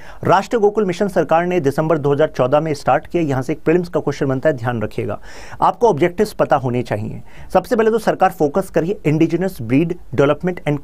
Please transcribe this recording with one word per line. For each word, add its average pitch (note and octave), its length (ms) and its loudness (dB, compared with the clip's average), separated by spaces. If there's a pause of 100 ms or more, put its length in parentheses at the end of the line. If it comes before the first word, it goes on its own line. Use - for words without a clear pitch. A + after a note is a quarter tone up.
(240)
राष्ट्रीय F#3+ 360 2
गोकुल G#3 260 4
मिशन F3+ 220 0
सरकार E3+ 380 2
ने F3+ 140 0
दिसंबर D#3+ 380 2
दो C#3+ 160 2
हज़ार D3+ 140 4
चौदह C#3 320 2
में D#3+ 140 -2
स्टार्ट C#3 340 0
किया। F3 160 -2
यहां C3+ 180 -2
से D#3 120 -4
एक D3+ 60 -6
प्रीलिम्स F3 300 2
का D#3 100 -2
क्वेश्चन C#3+ 260 -2
बनता C3+ 240 0
है, D3 80 0
ध्यान A#2 240 -4
रखिएगा। G#2+ 380 -6 (420)
आपको F#3 280 4
ऑब्जेक्टिव्स F3 440 0
पता D3+ 220 2
होने B2 260 -2
चाहिए। A2 400 -6 (320)
सबसे F#3 220 2
पहले A3 160 4
तो A#3 60 2
सरकार F#3 340 2
फोकस F3+ 380 0
करिए E3 380 -2
indigenous D#3+ 540 0
breed C#3+ 320 0 (220)
development D3 520 0
and D3 160 0